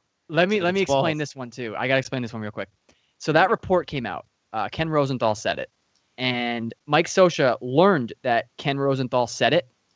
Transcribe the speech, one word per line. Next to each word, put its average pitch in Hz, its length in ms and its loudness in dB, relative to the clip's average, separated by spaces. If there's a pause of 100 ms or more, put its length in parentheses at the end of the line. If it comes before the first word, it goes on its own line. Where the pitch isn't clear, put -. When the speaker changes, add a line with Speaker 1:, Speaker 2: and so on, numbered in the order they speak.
(280)
Speaker 1:
Let 170 200 4
me, 214 80 0
Speaker 2:
Said 185 80 0
Speaker 1:
let 180 100 0
me 196 80 0
Speaker 2:
it's 180 80 -2
Speaker 1:
explain 160 260 2
Speaker 2:
false. - 20 -4
Speaker 1:
this 147 180 -6
one, 123 140 -12
too. 113 280 -8
I 120 80 -4
gotta 135 120 2
explain 131 240 -4
this 113 100 -8
one 110 100 -8
real 107 80 -6
quick. 101 180 -10 (500)
So - 140 -4
that 175 180 6
report 185 360 0
came 127 200 -6
out. 85 200 -8 (260)
Uh, 104 160 -4
Ken 160 200 -4
Rosenthal 131 480 0
said 87 240 -4
it. - 100 -10 (480)
And 120 560 -4 (120)
Mike 156 200 2
Scioscia 160 540 2
learned 135 520 2 (100)
that 117 340 0
Ken 139 220 -4
Rosenthal 131 500 0
said 120 260 2
it, - 140 0 (280)